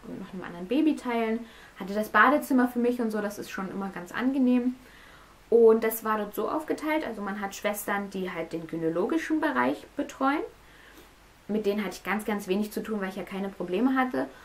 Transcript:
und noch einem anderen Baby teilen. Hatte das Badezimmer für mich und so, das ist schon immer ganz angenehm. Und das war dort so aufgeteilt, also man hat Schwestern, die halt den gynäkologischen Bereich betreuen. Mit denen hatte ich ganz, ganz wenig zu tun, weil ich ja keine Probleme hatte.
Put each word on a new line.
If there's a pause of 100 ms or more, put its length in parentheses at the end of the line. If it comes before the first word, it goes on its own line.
und
noch
einem
anderen
Baby
teilen. (340)
Hatte
das
Badezimmer
für
mich
und
so,
das
ist
schon
immer
ganz
angenehm. (760)
Und
das
war
dort
so
aufgeteilt,
also
man
hat
Schwestern,
die
halt
den
gynäkologischen
Bereich
betreuen. (1080)
Mit
denen
hatte
ich
ganz,
ganz
wenig
zu
tun,
weil
ich
ja
keine
Probleme
hatte. (180)